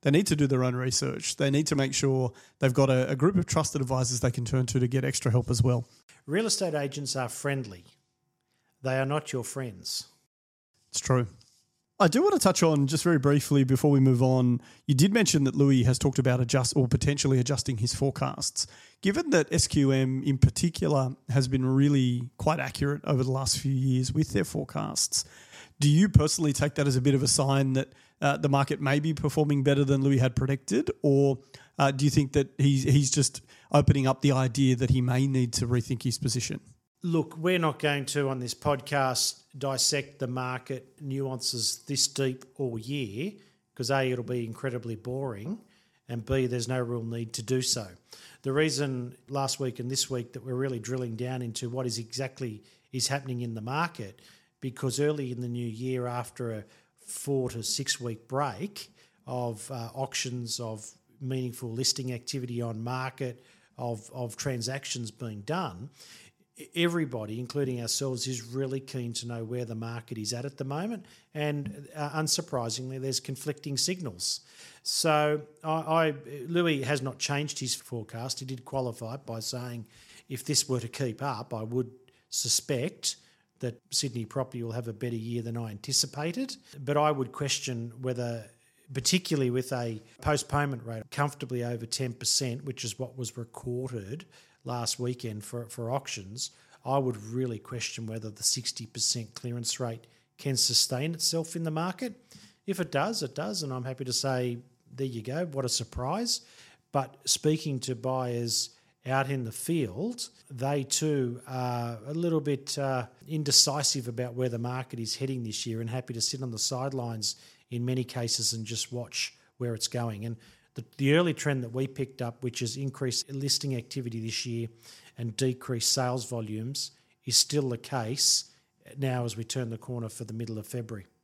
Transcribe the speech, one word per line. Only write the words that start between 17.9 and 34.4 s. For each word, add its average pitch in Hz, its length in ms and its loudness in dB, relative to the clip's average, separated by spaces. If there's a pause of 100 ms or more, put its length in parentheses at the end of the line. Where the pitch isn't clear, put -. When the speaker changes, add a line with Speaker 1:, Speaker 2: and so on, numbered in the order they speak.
Speaker 1:
forecasts. - 760 -2 (340)
Given 285 280 2
that 165 220 4
S 165 140 4
Q 135 240 6
M 131 320 4
in 135 160 2
particular 143 800 4 (120)
has 131 200 4
been 131 180 2
really 131 680 6
quite - 240 2
accurate 139 420 0
over 135 220 4
the 131 80 0
last 131 260 0
few 135 140 0
years 127 400 2
with 151 200 0
their - 120 2
forecasts, - 800 -2 (560)
do 147 80 6
you 165 200 8
personally 156 440 6
take 143 240 0
that 143 100 2
as 135 80 4
a 127 60 4
bit 139 160 6
of 123 80 2
a 120 40 2
sign 135 440 4
that, - 160 2 (320)
uh, 147 160 4
the 151 120 0
market 139 320 4
may 143 200 4
be 160 120 2
performing 143 520 2
better 143 200 6
than 135 160 4
Louis 139 180 6
had 127 180 4
predicted, 139 560 0 (100)
or, 139 360 6 (420)
uh, 139 100 6
do 139 140 0
you 147 80 6
think 143 200 4
that 139 160 4 (100)
he's, 139 260 6
he's 143 260 6
just - 300 2 (320)
opening 143 340 6
up 131 140 2
the 143 100 6
idea 131 460 4